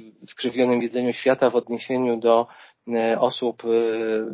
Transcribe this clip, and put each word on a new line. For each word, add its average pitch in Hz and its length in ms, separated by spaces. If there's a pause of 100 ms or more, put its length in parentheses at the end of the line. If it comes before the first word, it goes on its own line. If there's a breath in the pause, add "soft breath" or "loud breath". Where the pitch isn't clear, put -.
(240)
w, - 60
skrzywionym 123 500
widzeniu 120 320
świata 131 380
w 120 60
odniesieniu 120 600
do, 117 300 (480 loud breath)
e, 113 260
osób, 123 440
e, 117 40 (640)